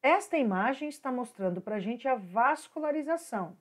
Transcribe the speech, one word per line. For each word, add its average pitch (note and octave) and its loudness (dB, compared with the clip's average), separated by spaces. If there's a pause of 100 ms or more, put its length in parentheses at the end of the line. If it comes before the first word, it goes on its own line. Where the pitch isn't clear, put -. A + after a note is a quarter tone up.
Esta E4+ 4
imagem B3 2
está C#4+ -6
mostrando G3 -2
pra G#3+ -4
gente A#3 -4
a B3+ 2
vascularização, C#4 -2